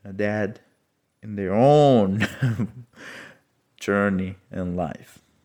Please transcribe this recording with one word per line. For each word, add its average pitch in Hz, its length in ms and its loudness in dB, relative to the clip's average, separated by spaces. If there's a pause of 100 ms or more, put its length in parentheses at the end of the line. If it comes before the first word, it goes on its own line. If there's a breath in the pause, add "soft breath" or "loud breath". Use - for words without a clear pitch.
and 98 120 -14
a - 20 -12
dad 104 440 -4 (640)
in 107 140 -12
their 95 180 -4
own 120 720 4 (140)
<laughs> - 1400 -8
journey 98 580 -2 (140)
in 90 260 -6
life. - 440 -8 (240)